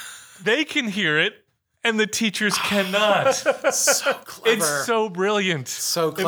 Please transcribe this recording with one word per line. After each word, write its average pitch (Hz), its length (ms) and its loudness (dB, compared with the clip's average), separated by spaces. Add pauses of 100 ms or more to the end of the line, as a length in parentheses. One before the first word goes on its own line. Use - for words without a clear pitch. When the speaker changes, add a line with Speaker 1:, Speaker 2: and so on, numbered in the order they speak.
(420)
Speaker 1:
they 240 220 2
can 285 240 -2
hear 175 300 0
it 190 260 -2 (400)
and 220 160 2
the 214 60 2
teachers 214 520 -2
cannot. 202 800 2
Speaker 2:
<laughs> - 360 0
So - 420 0 (100)
clever. - 320 0
Speaker 1:
It's 147 300 -2
so 220 220 2
brilliant. 185 600 0
Speaker 2:
So - 400 -2
Speaker 1:
It 156 100 -6
made - 100 -2